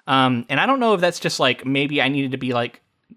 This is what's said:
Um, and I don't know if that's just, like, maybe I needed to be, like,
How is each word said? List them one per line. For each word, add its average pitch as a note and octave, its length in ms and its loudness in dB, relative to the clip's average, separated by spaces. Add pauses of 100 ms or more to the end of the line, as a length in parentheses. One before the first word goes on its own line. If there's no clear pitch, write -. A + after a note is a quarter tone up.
Um, C3 440 2
and C#3 100 -2
I F3 60 2
don't C4 140 2
know A3+ 140 4
if F3+ 80 0
that's F3 180 0
just, - 200 -4
like, B2+ 260 0
maybe C#3 360 0
I B2 80 2
needed C#3 220 -2
to C3+ 60 -6
be, B2+ 160 -4
like, A#2+ 280 -4 (360)